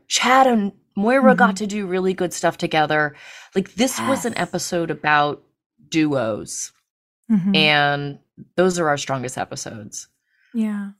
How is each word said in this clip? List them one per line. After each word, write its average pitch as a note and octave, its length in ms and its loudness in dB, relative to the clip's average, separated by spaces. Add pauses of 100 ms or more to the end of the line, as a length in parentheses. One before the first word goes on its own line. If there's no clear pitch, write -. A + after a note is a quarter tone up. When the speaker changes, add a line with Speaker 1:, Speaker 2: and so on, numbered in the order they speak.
Speaker 1:
Chad C4 400 4
and G#3 240 2 (240)
Moira B3+ 400 4
got A#3 140 4
Speaker 2:
Mm-hmm. G3 60 -4
Speaker 1:
to G#3 120 -6
do G3+ 200 -6
really F#3 260 0
good F3+ 200 -4
stuff - 240 -2
together. D3+ 580 0 (380)
Like, F#3+ 220 -4
this B3+ 260 0
was B3 240 -2
an A3+ 80 -4
Speaker 2:
Yes. - 80 -6
Speaker 1:
episode F3 500 -4
about D3 520 0 (460)
duos. B2+ 840 -2 (600)
Speaker 2:
Mm-hmm. G3 240 2
Speaker 1:
And C#3+ 640 2 (360)
those F3+ 240 2
are D#3+ 100 0
our C#3+ 80 0
strongest C3 400 -6
episodes. - 680 -12 (460)
Speaker 2:
Yeah. G#3 460 -6